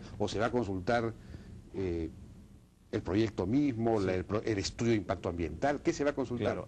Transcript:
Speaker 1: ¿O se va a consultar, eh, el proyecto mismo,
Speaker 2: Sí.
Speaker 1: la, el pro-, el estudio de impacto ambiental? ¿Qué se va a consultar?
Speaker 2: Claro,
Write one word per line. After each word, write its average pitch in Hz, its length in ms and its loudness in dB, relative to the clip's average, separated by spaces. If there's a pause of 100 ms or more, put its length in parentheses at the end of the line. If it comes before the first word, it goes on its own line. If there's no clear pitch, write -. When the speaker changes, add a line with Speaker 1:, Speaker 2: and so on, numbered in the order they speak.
(200)
Speaker 1:
¿O 104 80 2
se 101 120 -2
va 113 80 4
a 113 40 -2
consultar, 113 640 2 (600)
eh, 85 360 -2 (840)
el 113 100 0
proyecto 101 460 2
mismo, 117 520 4
Speaker 2:
Sí. 98 80 2
Speaker 1:
la, 92 80 4
el 90 100 0
pro-, 104 180 0
el 110 160 2
estudio 117 320 0
de 110 60 6
impacto 95 320 -2
ambiental? 87 520 0
¿Qué 170 120 2
se 147 100 -2
va 143 80 4
a - 40 -2
consultar? 117 380 0
Speaker 2:
Claro, 90 140 -6